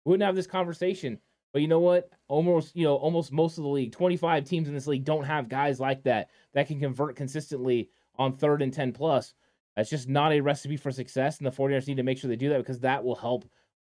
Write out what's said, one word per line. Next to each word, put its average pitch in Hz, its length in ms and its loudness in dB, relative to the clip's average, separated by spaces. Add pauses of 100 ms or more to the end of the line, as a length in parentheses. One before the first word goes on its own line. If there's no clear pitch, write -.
we 156 60 0
wouldn't 196 160 4
have 190 80 2
this 185 120 -2
conversation. 175 720 -4 (320)
But 147 100 2
you 156 60 2
know 165 120 6
what? 175 280 4 (200)
Almost, 160 460 2
you 170 100 0
know, 143 120 4
almost 160 360 0
most 160 260 0
of 151 60 -6
the 139 60 -2
league, 135 220 0
twenty-five 170 520 2
teams 160 220 -2
in 143 80 -6
this 139 120 -6
league 135 180 -2
don't 151 200 0
have 143 240 -2
guys 135 300 0
like 135 260 -2
that 113 260 0 (240)
that - 140 2
can 147 120 -6
convert 139 360 -2
consistently 131 760 -2 (260)
on 131 200 0
third 147 260 2
and 131 100 0
ten 131 200 -2
plus. 139 420 -2 (420)
That's 107 140 -2
just 135 180 -6
not 147 240 4
a 147 80 4
recipe 143 360 -2
for 135 140 -6
success, 131 480 -4
and 139 80 -6
the 127 60 -2
forty-niners 135 340 0
need 139 120 -4
to 127 40 -2
make 131 160 0
sure 135 100 -6
they 117 80 0
do 135 120 -2
that 147 100 2
because 127 220 -4
that 127 240 0
will 123 120 0
help 120 320 -4 (320)